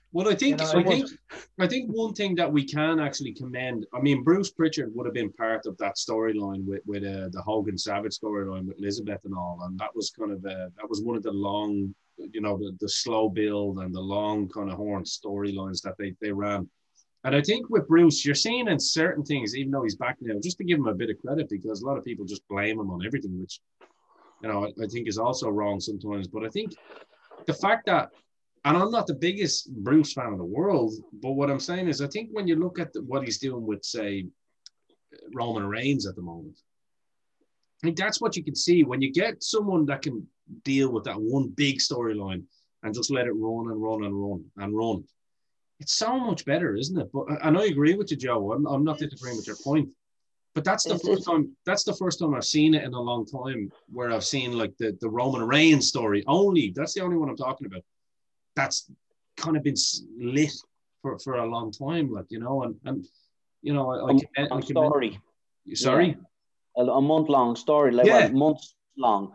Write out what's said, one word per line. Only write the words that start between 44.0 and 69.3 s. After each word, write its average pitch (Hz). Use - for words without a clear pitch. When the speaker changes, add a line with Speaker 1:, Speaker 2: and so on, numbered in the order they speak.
Speaker 1:
and 101
run 101
and 101
run. 110
It's -
so 233
much 226
better, 143
isn't 151
it? 95
But, 139
and 156
I 196
agree 151
with 202
you, 151
Joe. 113
I'm, 147
I'm 139
not 156
disagreeing 127
with 101
your 107
point. 143
But 147
that's 208
the -
Speaker 3:
It's, 175
Speaker 1:
first 190
Speaker 3:
it's -
Speaker 1:
time, 160
that's 202
the 190
first 185
time 151
I've 123
seen 156
it 151
in 127
a 123
long 120
time 123
where 120
I've 113
seen, 123
like, 110
the, 107
the 113
Roman 123
Reigns 147
story 104
only. 165
That's 160
the 196
only 175
one 151
I'm 107
talking 131
about. 92
That's -
kind 156
of 139
been 143
s-, -
lit 135
for, 131
for 131
a 117
long 113
time, 143
like, 95
you 113
know, 127
and, 110
and, 135
you 147
know, 135
I, 127
I 127
Speaker 3:
A 131
Speaker 1:
commend, 139
I 143
Speaker 3:
month 135
Speaker 1:
commend 151
Speaker 3:
story. 113
Speaker 1:
you, 117
sorry? 151
Speaker 3:
Yeah. -
A, -
a 131
month-long 143
story, 147
like, 123
Speaker 1:
Yeah. -
Speaker 3:
well, 110
months 147
long. 104